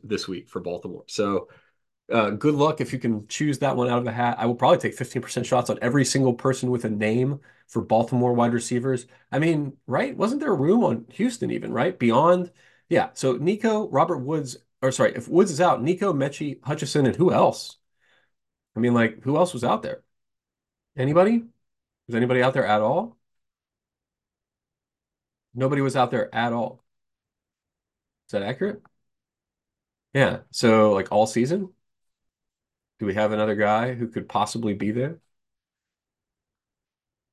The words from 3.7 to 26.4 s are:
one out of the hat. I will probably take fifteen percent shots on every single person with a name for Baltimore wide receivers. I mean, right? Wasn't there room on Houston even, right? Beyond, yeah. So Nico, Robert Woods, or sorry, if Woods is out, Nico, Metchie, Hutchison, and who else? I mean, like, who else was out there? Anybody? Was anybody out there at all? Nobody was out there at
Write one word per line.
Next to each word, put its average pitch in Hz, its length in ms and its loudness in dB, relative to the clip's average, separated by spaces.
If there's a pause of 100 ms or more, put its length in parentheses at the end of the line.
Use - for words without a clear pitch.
one 123 100 0
out 123 100 0
of 123 60 -2
the 120 80 -4
hat. 117 260 -2
I 117 80 -4
will 120 100 0
probably 156 240 4
take 107 140 -4
fifteen 127 280 -6
percent - 240 -6
shots 123 240 0
on 104 120 -4
every 127 220 2
single 131 300 2
person 131 360 -2
with 123 140 -2
a 110 60 -2
name 117 500 0 (300)
for 113 120 -4
Baltimore 123 520 2
wide 120 200 2
receivers. 123 540 -2 (240)
I 139 80 -2
mean, 151 380 0 (100)
right? 214 300 -2
Wasn't 240 240 -2
there 202 120 0
room 175 300 4
on 117 300 -2
Houston 214 360 -4
even, 117 220 -6
right? 135 260 -2
Beyond, 165 540 4 (380)
yeah. 131 240 0
So 131 240 -2
Nico, 214 500 0
Robert 170 300 0
Woods, 135 400 -6 (240)
or 131 100 0
sorry, - 240 2
if - 140 -10
Woods 190 200 4
is 151 120 0
out, 143 200 4
Nico, 180 300 0
Metchie, 139 520 -4
Hutchison, 147 420 0
and 117 100 2
who 175 160 4
else? - 460 0 (1000)
I 113 40 -4
mean, 120 140 2
like, 113 300 0
who 143 140 0
else 175 160 2
was 120 100 -8
out 113 180 0
there? - 220 -10 (920)
Anybody? 180 480 2 (640)
Was 117 80 -6
anybody 123 280 2
out 131 100 2
there 135 120 0
at 107 160 2
all? 165 360 -2 (2500)
Nobody 135 260 0
was 135 140 0
out 123 160 2
there 110 220 -2
at 117 180 -2